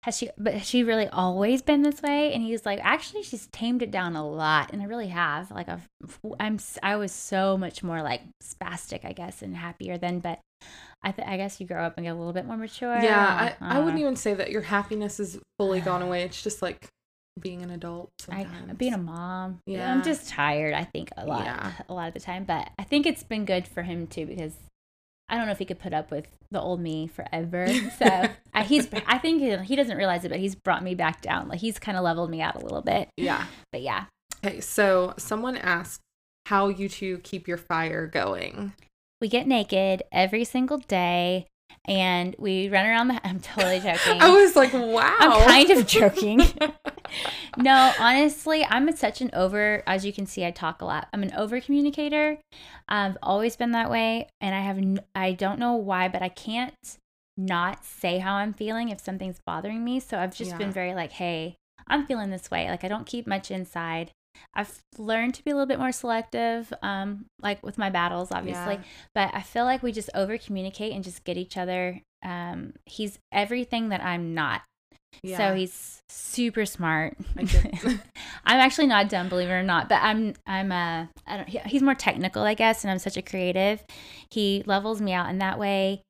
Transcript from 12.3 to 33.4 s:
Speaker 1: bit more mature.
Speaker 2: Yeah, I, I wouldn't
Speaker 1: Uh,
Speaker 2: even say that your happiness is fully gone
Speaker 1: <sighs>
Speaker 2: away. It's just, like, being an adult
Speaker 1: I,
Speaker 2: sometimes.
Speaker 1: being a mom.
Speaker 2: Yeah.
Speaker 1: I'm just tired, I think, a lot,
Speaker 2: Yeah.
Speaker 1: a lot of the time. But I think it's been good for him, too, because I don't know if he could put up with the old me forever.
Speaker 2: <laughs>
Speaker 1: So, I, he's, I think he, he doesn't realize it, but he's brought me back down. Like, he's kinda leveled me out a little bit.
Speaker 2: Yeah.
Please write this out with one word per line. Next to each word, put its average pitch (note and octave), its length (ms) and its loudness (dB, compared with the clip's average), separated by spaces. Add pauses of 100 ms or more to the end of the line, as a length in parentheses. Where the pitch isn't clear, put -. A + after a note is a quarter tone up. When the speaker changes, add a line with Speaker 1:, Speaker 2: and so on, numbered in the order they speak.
Speaker 1:
bit F3+ 120 -6
more A3+ 120 -8
mature. A#3+ 440 -4
Speaker 2:
Yeah, G#3 600 4
I, F#3+ 160 -2
I - 20 4
wouldn't D#4+ 180 2
Speaker 1:
Uh, D4+ 40 0
Speaker 2:
even C4+ 140 0
say G#3+ 180 -2
that F#3+ 180 -4
your G#3 120 -2
happiness G#3 560 -4
is F#3+ 200 -8 (200)
fully F#3+ 220 2
gone F3+ 200 -2
Speaker 1:
<sighs> F3+ 60 -4
Speaker 2:
away. F3+ 160 -2
It's F3+ 180 -8
just, G#3+ 200 -6
like, - 260 -8 (520)
being F3+ 220 -10
an F3 80 -10
adult E3+ 400 -10 (220)
Speaker 1:
I, G3 140 -6
Speaker 2:
sometimes. F3+ 340 -12
Speaker 1:
being B3 160 0
a - 20 -2
mom. F3+ 680 -8
Speaker 2:
Yeah. G3 260 -4
Speaker 1:
I'm C4 80 4
just - 260 -2
tired, D3 460 0
I D3+ 120 -2
think, - 300 -10
a - 120 -12
lot, C#3+ 180 -4
Speaker 2:
Yeah. - 260 -8 (160)
Speaker 1:
a F3+ 60 -12
lot F3 140 -8
of E3+ 80 -12
the - 40 -12
time. F#3 260 -10
But - 340 -4
I G3+ 40 -8
think D4 220 0
it's E4 160 -2
been G#3+ 240 -6
good F#3 220 0
for - 160 -8
him, E3+ 240 -6
too, D#3+ 180 -10
because D#3 300 -10 (760)
I A#3 80 -2
don't A#3 80 -2
know G#3 60 -4
if F#3+ 80 -4
he F#3+ 60 -4
could F3+ 120 -8
put F3 160 -8
up D#3 160 -4
with D#3 160 -6 (240)
the G3 100 -6
old F3 200 -4
me D#3+ 260 -4
forever. E3+ 640 -6
Speaker 2:
<laughs> B3 320 -2
Speaker 1:
So, F#3 300 4 (260)
I, G#3+ 80 2
he's, B3 240 2 (180)
I B3+ 140 2
think D#4+ 240 2
he, A3 140 0
he G3 180 -2
doesn't C4+ 200 2
realize F3+ 300 0
it, E3 40 -6
but F3+ 100 -4
he's F#3+ 160 -2
brought - 280 -2
me F3+ 120 -4
back E3 260 -2
down. - 260 -4
Like, E3+ 120 -8
he's G#3+ 180 -4
kinda F#3+ 240 -4
leveled E3 300 0
me D#3+ 100 -6
out - 140 -4
a - 40 -10
little - 220 -6
bit. - 260 0 (100)
Speaker 2:
Yeah. F3 280 -2 (260)